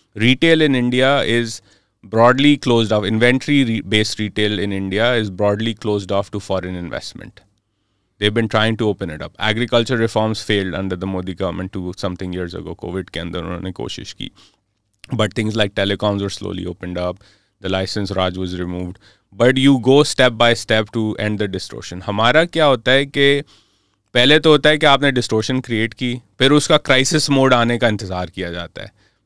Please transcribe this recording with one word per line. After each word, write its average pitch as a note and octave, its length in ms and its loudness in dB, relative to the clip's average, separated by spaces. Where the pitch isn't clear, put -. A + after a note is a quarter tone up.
retail D3+ 500 4
in C#3 60 2
India B2+ 500 2
is A#2 380 -2
broadly C3+ 440 6
closed A2+ 240 2
off। G#2+ 120 2
Inventory B2 680 2
re-, A2+ 160 -4
based G#2+ 340 0
retail G#2 400 -2
in G2+ 120 -2
India G#2 500 0
is G#2 80 -6
broadly G#2 520 -2
closed G2+ 300 -2
off G2 180 -2
to G2+ 100 -8
foreign F2+ 380 -6
investment। - 420 -12
They've G#2+ 200 2
been A2+ 120 -2
trying A2 280 0
to G#2 120 2
open D#2+ 240 -10
it E2 100 -12
up। - 40 -20
Agriculture A#2 540 0
reforms A2 440 -2
failed F#2+ 240 0
under F#2+ 260 -4
the F#2+ 140 -4
Modi F2+ 260 -8
government F2+ 360 -6
to F2+ 180 -8
something F2+ 440 -8
years F2 240 -8
ago। E2 120 -12
कोविड F2+ 360 -8
के E2 100 -8
अंदर E2+ 180 -8
उन्होंने F2 340 -8
कोशिश - 400 -12
की, - 180 -14
but G#2+ 180 0
things G#2+ 240 -4
like G#2 220 -2
telecoms G2+ 440 -2
were G2 160 -6
slowly F#2 280 -8
opened F2+ 320 -10
up, F2+ 160 -4
the F#2 60 -4
license F#2+ 460 -4
raj F#2 200 -2
was F2+ 220 -6
removed। F2 340 -8
But B2+ 120 6
you C3+ 240 4
go C#3 160 6
step B2+ 160 4
by A#2 360 2
step A2 300 0
to A2 240 -2
end G#2 180 -2
the G#2 100 -2
distortion। F#2 540 -10
हमारा A#2 420 2
क्या E3+ 200 0
होता B2+ 280 2
है C#3 140 2
कि C#3 360 2
पहले C3 240 6
तो D#3 120 4
होता D3+ 200 6
है D3+ 80 2
कि D#3 80 2
आपने C#3 260 4
डिस्टॉर्शन B2 480 -2
क्रिएट A2+ 340 -4
की, B2 260 -6
फिर C3 120 4
उसका D3+ 260 4
क्राइसिस C#3 540 0
मोड C3+ 240 4
आने A#2+ 240 2
का A#2+ 100 2
इंतज़ार F#2 420 -4
किया E2+ 220 -8
जाता E2+ 300 -12
है, - 100 -18